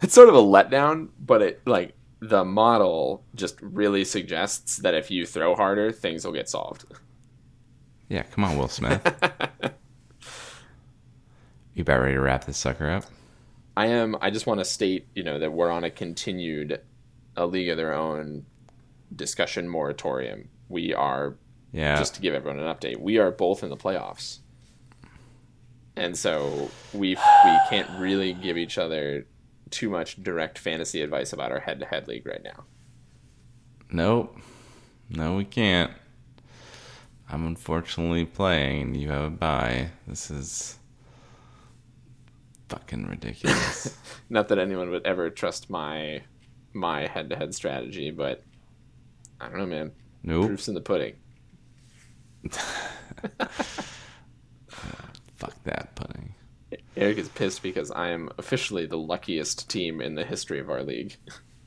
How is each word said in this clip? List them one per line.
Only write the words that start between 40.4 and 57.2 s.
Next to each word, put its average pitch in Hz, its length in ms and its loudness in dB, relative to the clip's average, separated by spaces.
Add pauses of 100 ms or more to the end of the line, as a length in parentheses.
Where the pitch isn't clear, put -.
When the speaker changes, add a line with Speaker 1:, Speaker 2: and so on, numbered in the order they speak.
Speaker 2:
fucking - 380 -10
ridiculous. - 920 -4 (180)
Speaker 1:
<laughs> - 140 -20
Not 107 200 2
that 104 100 2
anyone 92 320 -2
would 87 160 -4
ever 90 240 0
trust - 400 -6
my, 76 520 -8 (520)
my 82 320 -4
head-to-head 78 480 -8
strategy, 69 560 -8
but 71 320 -6 (960)
I 60 80 -12
don't 87 100 -10
know, 98 80 -6
man. 78 260 -8 (300)
Speaker 2:
Nope. 85 260 0
Speaker 1:
Proof's 101 200 -6
in 107 60 -6
the 85 60 -8
pudding. 73 340 -4 (1400)
Speaker 2:
<laughs> - 0 - (2750)
Fuck - 280 -14
that - 300 -10
pudding. - 400 -12 (640)
Speaker 1:
Eric 104 220 2
is 85 100 -6